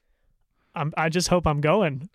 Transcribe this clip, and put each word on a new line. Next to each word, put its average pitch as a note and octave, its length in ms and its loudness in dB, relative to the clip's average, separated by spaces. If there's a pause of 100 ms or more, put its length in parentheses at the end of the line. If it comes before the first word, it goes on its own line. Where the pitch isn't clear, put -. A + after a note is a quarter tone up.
(760)
I'm, D#3 200 -6
I E3 120 0
just E3 200 -2
hope F3+ 180 2
I'm D3 140 0
going. D3+ 540 0